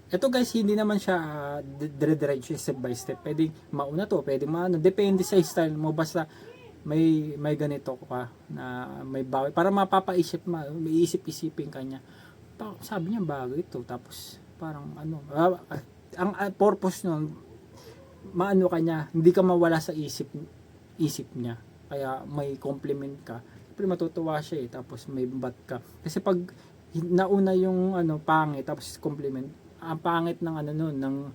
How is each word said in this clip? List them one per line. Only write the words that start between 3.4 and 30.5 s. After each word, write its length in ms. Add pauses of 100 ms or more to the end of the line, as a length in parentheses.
mauna 320
to, 160
pwedeng 300
maano. 260
Depende 480
sa 140
style 340
mo. 160
Basta 360 (600)
may, 480
may 240
ganito 480
ka 240 (240)
na 320 (160)
may 240
bawi. 240
Para 240
mapapaisip, 720
ma-, 240
may 320
isip-isipin 720
ka 80
niya. 160 (560)
Pa-, 240
sabi 360
niya, 80
"Bagay 440
ito." 160
Tapos, 560 (240)
parang 320
ano, 400
ah, 240 (560)
ang, 240
ah, 160
purpose 480
nun, 320 (960)
maano 400
ka 80
niya, 320
hindi 240
ka 80
mawala 400
sa 80
isip, 400 (720)
isip 320
niya. 240 (280)
Kaya 400
may 320
compliment 680
ka. 120 (380)
Siyempre, 160
matutuwa 480
siya, 240
eh. 80
Tapos 340
may 220
bat 260 (140)
ka. 100 (220)
Kasi 240
pag 160 (560)
hin-, 160
nauna 400
yung, 400
ano, 240
pangit, 480
tapos 320
compliment, 500 (320)
ang 220
pangit 400
ng, 160